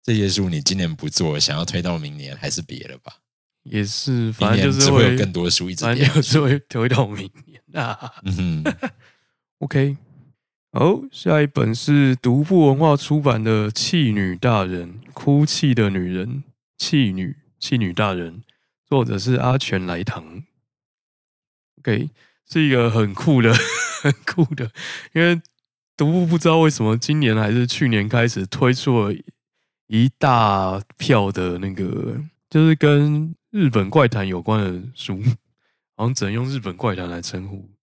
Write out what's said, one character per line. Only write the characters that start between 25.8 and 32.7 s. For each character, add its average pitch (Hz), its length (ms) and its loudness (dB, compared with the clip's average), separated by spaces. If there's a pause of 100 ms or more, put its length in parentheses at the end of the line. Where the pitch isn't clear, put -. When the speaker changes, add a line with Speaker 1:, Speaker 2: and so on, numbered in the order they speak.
Speaker 2:
独 151 140 2
步 180 160 2
不 170 100 2
知 160 100 2
道 165 120 6
为 156 100 6
什 113 160 -2
么 110 100 2
今 151 240 0
年 113 160 2
还 107 160 0
是 120 140 2
去 127 240 0
年 107 180 0
开 120 200 2
始 95 180 -4
推 127 260 0
出 120 360 0
了 101 80 -4 (720)
一 113 200 4 (120)
大 101 600 2 (180)
票 101 340 2
的 90 260 -4
那 95 160 -6
个， 107 420 -6 (320)
就 160 220 4
是 160 60 6